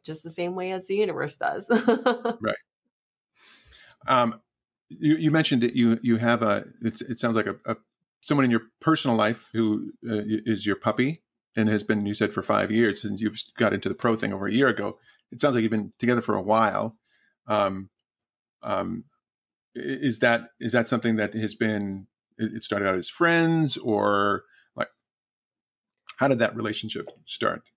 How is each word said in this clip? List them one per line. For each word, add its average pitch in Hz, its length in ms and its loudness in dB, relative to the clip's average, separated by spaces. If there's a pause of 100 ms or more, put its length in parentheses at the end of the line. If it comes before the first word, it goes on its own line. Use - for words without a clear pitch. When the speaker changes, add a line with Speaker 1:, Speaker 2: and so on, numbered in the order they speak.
Speaker 1:
just 156 180 -12
the 170 80 -14
same 175 240 -6
way 185 180 -6
as 185 140 -8
the 196 100 -2
universe 160 420 -2
does. - 320 -4
<laughs> 233 720 0
Speaker 2:
Right. 104 140 -2 (1500)
Um, 120 340 2 (480)
you, 156 280 2
you 156 140 2
mentioned 147 320 4
that 120 120 2
you, 117 280 4
you 117 140 4
have 117 260 2
a, 104 220 0 (180)
it's, 113 180 -4
it 117 180 -8
sounds 117 180 0
like 104 100 2
a, 98 100 -6 (100)
a, 113 100 -4 (440)
someone 143 240 2
in 123 60 2
your 117 120 4 (180)
personal 143 360 2
life 110 360 0
who, 110 400 -2 (160)
uh, 110 80 -2
i-, 107 300 -2
is 101 200 -2
your 98 100 0
puppy 131 460 -2 (340)
and 110 120 2
has 107 140 2
been, 104 240 0
you 104 80 -2
said, 104 180 0
for 95 100 -4
five 101 280 0
years, 110 320 2
since 101 180 -6
you've 107 220 -4 (140)
got 104 160 2
into 101 160 -4
the 101 60 -4
pro 117 220 0
thing 107 160 -4
over 98 140 -6
a 98 60 -2
year 131 160 4
ago. 101 300 -4 (320)
It 123 100 -14
sounds 143 140 2
like 117 80 2
you've 110 80 0
been 107 280 -4
together 120 220 2
for 110 140 -2
a 98 80 -2
while. 107 540 2 (500)
Um, 98 440 -2 (720)
um, 95 420 -4 (720)
i-, 120 40 -10
is 135 400 -4
that, 117 300 2 (100)
is 113 120 -4
that 120 160 2
something 117 280 0
that 104 180 -2
has 110 200 -4
been, 101 520 -2 (320)
it, 113 160 -4
it 113 100 -10
started 101 240 -2
out 92 80 2
as 87 120 -6
friends, 165 680 2
or, 101 680 0 (320)
like, - 120 -6 (1300)
how 139 120 0
did 127 120 2
that 110 160 2
relationship 110 540 -6 (140)
start? - 380 -4 (140)